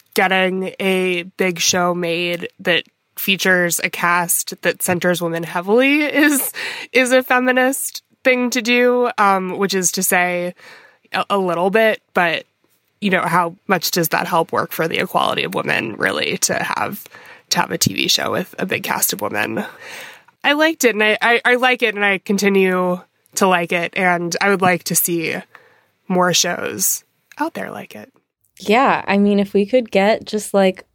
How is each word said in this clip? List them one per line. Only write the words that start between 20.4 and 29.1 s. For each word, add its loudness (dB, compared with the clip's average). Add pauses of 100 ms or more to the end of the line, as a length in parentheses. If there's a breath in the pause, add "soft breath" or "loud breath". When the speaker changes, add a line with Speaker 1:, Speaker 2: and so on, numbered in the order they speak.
Speaker 1:
I 2
liked 0
it, 2
and 0
I, 2
I, 2
I 2
like 2
it, 0
and 0
I 2
continue 2 (340)
to 2
like 2
it, -2
and 0
I 2
would 2
like 2
to -4
see -2 (720 soft breath)
more 2
shows -2 (360)
out -4
there -10
like -14
it. -20 (460)
Speaker 2:
Yeah, 2
I 2